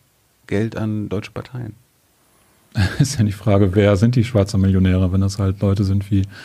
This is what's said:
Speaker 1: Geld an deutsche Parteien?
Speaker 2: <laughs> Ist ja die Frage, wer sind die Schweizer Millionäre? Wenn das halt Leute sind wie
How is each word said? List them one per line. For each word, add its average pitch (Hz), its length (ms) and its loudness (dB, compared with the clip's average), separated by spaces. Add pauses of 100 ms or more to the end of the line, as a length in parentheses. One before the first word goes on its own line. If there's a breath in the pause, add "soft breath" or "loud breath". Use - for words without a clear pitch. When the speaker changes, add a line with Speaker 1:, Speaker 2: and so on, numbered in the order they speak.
(460)
Speaker 1:
Geld 107 300 -4
an 107 320 -4
deutsche 101 220 -8
Parteien? 110 440 -12 (1000)
Speaker 2:
<laughs> 98 240 -2
Ist 135 200 0
ja 113 60 2
die 104 80 0
Frage, 101 420 2
wer 104 220 4
sind 120 200 2
die 113 80 2
Schweizer 98 340 0
Millionäre? 95 540 2
Wenn 95 80 0
das 98 180 -2
halt 95 220 -2
Leute 101 240 0
sind 98 260 -2
wie 98 120 2 (220 loud breath)